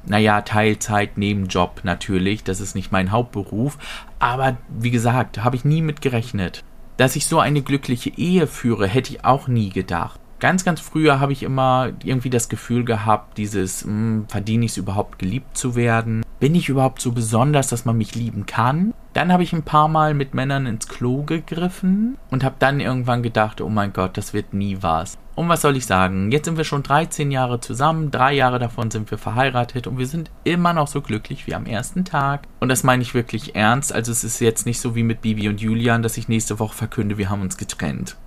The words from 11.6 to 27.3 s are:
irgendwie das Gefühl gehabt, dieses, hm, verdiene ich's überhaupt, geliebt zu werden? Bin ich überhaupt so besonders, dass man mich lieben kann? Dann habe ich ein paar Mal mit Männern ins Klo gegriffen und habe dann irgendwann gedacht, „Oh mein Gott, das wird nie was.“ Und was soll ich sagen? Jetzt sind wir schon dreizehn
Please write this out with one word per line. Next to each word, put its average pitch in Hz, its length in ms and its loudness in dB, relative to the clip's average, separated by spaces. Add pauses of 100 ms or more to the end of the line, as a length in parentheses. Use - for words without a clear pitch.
irgendwie 127 260 -2
das 120 200 0
Gefühl 120 340 -2
gehabt, 110 540 0
dieses, 101 460 -2
hm, 110 440 -2
verdiene 110 380 0
ich's - 120 -4
überhaupt, 101 400 -2
geliebt 95 380 -4
zu 123 200 -2
werden? 113 480 2 (160)
Bin 143 140 4
ich 175 160 2
überhaupt 131 320 2
so 127 100 0
besonders, 123 560 4
dass 117 160 -2
man 117 140 2
mich 107 160 -2
lieben 110 320 -4
kann? 151 480 2 (180)
Dann 160 200 4
habe 180 100 6
ich 165 100 0
ein 160 120 -2
paar 151 240 6
Mal 156 260 4
mit 139 180 -2
Männern 135 320 0
ins 120 240 -4
Klo 127 360 -2
gegriffen 180 920 0 (140)
und 131 120 2
habe 131 160 0
dann 139 220 4
irgendwann 123 420 0
gedacht, 110 380 0
„Oh - 80 -4
mein 101 240 0
Gott, 92 240 -2
das - 160 -6
wird 101 220 -4
nie 98 260 -2
was.“ 82 380 -2 (160)
Und 170 160 -2
was 160 100 2
soll 143 160 4
ich 127 80 -4
sagen? 95 480 2
Jetzt 147 140 0
sind 165 100 -2
wir 160 80 0
schon 143 180 -2
dreizehn 147 480 0